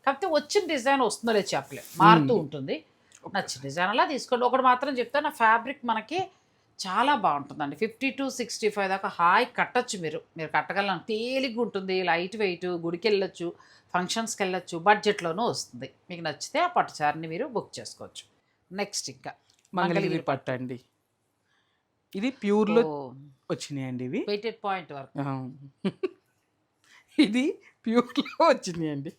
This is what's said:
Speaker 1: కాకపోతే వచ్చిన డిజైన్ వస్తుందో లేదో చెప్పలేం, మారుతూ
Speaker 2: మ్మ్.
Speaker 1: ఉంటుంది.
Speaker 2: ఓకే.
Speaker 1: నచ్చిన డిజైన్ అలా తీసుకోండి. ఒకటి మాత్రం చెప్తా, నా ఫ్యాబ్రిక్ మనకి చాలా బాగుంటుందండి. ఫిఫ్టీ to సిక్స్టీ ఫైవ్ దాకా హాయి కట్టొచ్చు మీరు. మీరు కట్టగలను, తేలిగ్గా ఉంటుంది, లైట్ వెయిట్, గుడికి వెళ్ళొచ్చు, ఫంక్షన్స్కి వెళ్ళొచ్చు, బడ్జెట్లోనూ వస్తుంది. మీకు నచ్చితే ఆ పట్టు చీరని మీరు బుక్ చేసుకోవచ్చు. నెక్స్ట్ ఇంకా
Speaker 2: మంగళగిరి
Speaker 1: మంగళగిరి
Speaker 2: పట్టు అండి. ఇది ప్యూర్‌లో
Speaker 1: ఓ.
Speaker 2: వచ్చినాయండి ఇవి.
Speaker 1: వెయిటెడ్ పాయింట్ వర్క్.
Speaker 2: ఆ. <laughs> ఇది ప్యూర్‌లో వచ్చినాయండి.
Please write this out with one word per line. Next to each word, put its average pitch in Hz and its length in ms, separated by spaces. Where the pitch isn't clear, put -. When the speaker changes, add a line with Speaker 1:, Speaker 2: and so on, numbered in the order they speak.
Speaker 1:
కాకపోతే 269 260
వచ్చిన 311 400
డిజైన్ 269 340
వస్తుందో 226 320
లేదో 196 140
చెప్పలేం, 139 380
మారుతూ 165 360
Speaker 2:
మ్మ్. 175 80
Speaker 1:
ఉంటుంది. 147 340
Speaker 2:
ఓకే. - 180
Speaker 1:
నచ్చిన 180 300
డిజైన్ 165 260
అలా 269 160
తీసుకోండి. 247 400
ఒకటి 254 180
మాత్రం 262 340
చెప్తా, 247 220
నా 294 100
ఫ్యాబ్రిక్ 233 560
మనకి 226 340
చాలా 220 360
బాగుంటుందండి. 147 600
ఫిఫ్టీ 220 360
to 277 180
సిక్స్టీ 226 400
ఫైవ్ 202 200
దాకా 196 180
హాయి 185 440
కట్టొచ్చు 226 480
మీరు. 160 200
మీరు 156 140
కట్టగలను, 185 580
తేలిగ్గా 240 540
ఉంటుంది, 190 420
లైట్ 175 320
వెయిట్, 180 420
గుడికి 170 300
వెళ్ళొచ్చు, 190 400
ఫంక్షన్స్కి 208 480
వెళ్ళొచ్చు, 180 360
బడ్జెట్లోనూ 202 680
వస్తుంది. 131 420
మీకు 170 160
నచ్చితే 156 380
ఆ 349 80
పట్టు 349 260
చీరని 151 340
మీరు 185 200
బుక్ 214 260
చేసుకోవచ్చు. - 500
నెక్స్ట్ - 380
ఇంకా 135 220
Speaker 2:
మంగళగిరి 180 260
Speaker 1:
మంగళగిరి 165 240
Speaker 2:
పట్టు 135 280
అండి. 127 260
ఇది 214 160
ప్యూర్‌లో 214 500
Speaker 1:
ఓ. 156 120
Speaker 2:
వచ్చినాయండి 131 560
ఇవి. 160 220
Speaker 1:
వెయిటెడ్ 214 360
పాయింట్ 185 280
వర్క్. 139 280
Speaker 2:
ఆ. 139 140
<laughs> - 360
ఇది 247 260
ప్యూర్‌లో 240 600
వచ్చినాయండి. 165 720